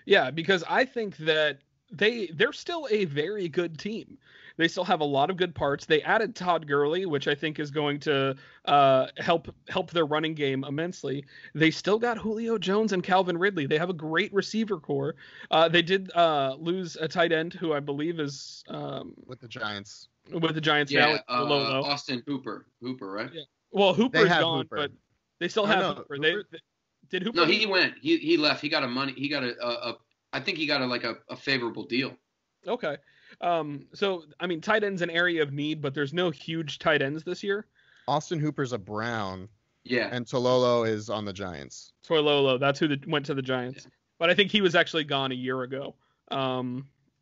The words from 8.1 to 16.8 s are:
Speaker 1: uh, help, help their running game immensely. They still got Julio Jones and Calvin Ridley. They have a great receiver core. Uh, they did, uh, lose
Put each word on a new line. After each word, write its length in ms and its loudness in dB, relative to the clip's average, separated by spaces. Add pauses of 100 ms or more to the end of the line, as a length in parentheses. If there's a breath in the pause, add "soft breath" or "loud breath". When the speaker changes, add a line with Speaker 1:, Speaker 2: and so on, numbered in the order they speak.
Speaker 1:
uh, 440 6 (100)
help, 360 0 (140)
help 220 -4
their 160 2
running 260 0
game 320 -2
immensely. 640 -6 (280 loud breath)
They 160 6
still 280 0
got 180 0
Julio 400 -2
Jones 380 2
and 80 0
Calvin 340 2
Ridley. 300 0
They 100 2
have 140 0
a 40 -2
great 380 -2
receiver 480 -4
core. 360 -4 (340 loud breath)
Uh, 180 6
they 140 4
did, 320 0
uh, 440 4
lose 380 -4